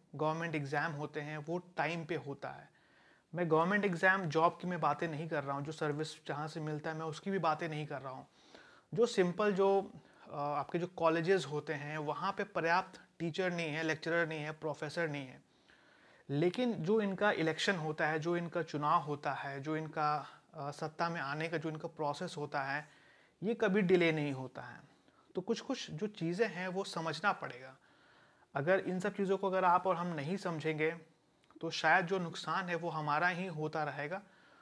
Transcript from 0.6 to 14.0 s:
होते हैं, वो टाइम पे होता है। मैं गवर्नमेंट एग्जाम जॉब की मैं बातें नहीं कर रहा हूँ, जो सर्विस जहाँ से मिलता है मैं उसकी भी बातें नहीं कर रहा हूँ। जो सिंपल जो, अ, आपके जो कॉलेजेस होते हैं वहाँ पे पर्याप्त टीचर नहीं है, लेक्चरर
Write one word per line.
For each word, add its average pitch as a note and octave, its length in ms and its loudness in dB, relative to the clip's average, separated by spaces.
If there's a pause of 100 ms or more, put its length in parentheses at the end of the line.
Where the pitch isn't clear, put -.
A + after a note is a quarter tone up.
होते D3 300 -6
हैं, D3+ 160 -6
वो D#3+ 200 -4
टाइम E3 480 -4
पे - 100 -2
होता C3+ 340 -8
है। - 280 -16 (580)
मैं E3+ 160 0
गवर्नमेंट F#3 340 6
एग्जाम F#3+ 400 4
जॉब D#3+ 360 4
की F3 60 -4
मैं F3 140 -2
बातें D3+ 260 2
नहीं D#3+ 220 -4
कर D3 140 0
रहा C#3 120 -2
हूँ, C#3+ 100 -4
जो D#3 60 -6
सर्विस D3+ 560 -4
जहाँ D3+ 200 -4
से D#3+ 120 -8
मिलता D3+ 300 -4
है D#3+ 80 -6
मैं D#3+ 80 -6
उसकी D#3+ 260 -6
भी F#3+ 80 0
बातें D#3+ 300 2
नहीं D3+ 180 -6
कर C#3 140 -8
रहा C3+ 100 -10
हूँ। C3+ 160 -14 (680)
जो A3 120 6
सिंपल G3 480 4
जो, G3 380 4 (400)
अ, D3 40 -10
आपके D3 440 -2
जो F3 80 -2
कॉलेजेस E3 580 4
होते D3+ 280 -4
हैं D3 240 -6
वहाँ D#3 340 -2
पे G3+ 120 -2
पर्याप्त F3 580 0 (180)
टीचर F3 340 0
नहीं E3+ 140 -2
है, D#3 160 -2
लेक्चरर D#3+ 440 0